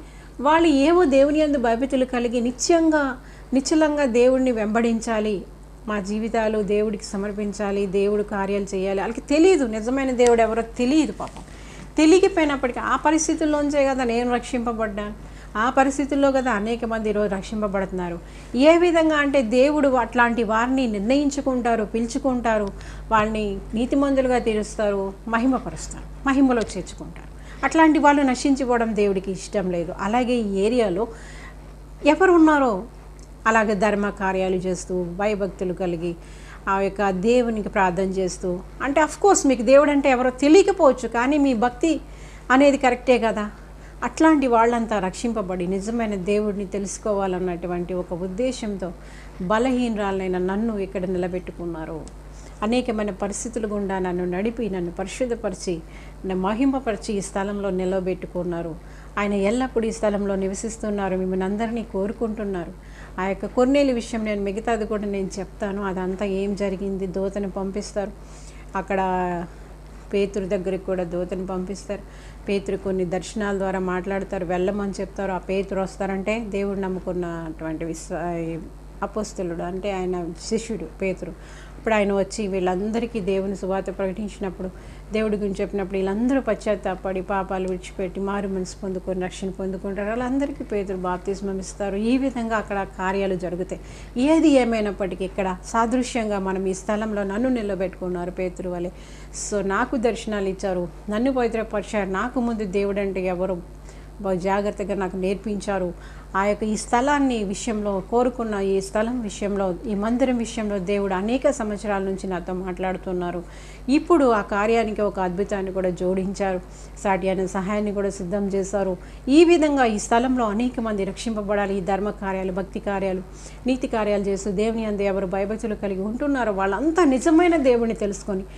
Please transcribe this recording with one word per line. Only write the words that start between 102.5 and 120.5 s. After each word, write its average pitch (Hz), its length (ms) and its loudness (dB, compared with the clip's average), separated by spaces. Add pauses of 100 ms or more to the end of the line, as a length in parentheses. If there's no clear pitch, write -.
దేవుడు 202 360 0
అంటే 190 260 -2
ఎవరు 180 360 -2 (580)
బహు 190 140 0
జాగ్రత్తగా 196 600 0
నాకు 196 220 -4
నేర్పించారు. 190 800 -2 (420)
ఆ 196 80 2
యొక్క 208 200 0
ఈ 214 120 -2
స్థలాన్ని 254 680 2
విషయంలో 208 640 -2
కోరుకున్న 240 440 0
ఈ 196 260 0
స్థలం 226 400 -2
విషయంలో, 196 540 -2 (120)
ఈ 208 80 -2
మందిరం 240 420 2
విషయంలో 214 420 -2
దేవుడు 196 360 0
అనేక 233 360 0
సంవత్సరాల 208 520 -2
నుంచి 190 240 -4
నాతో 185 260 -4
మాట్లాడుతున్నారు. 180 920 -4 (440)
ఇప్పుడు 302 360 4
ఆ 220 180 4
కార్యానికి 214 600 2
ఒక 202 180 0
అద్భుతాన్ని 190 520 -2
కూడా 185 180 0
జోడించారు, 185 680 -2 (440)
సాటి 190 240 2
అయిన 190 180 0
సహాయాన్ని 208 460 -2
కూడా 202 180 -2
సిద్ధం 196 380 -4
చేశారు. 190 480 -2 (320)
ఈ 311 160 10
విధంగా 302 400 4
ఈ 214 140 2
స్థలంలో 247 460 2
అనేక 233 360 0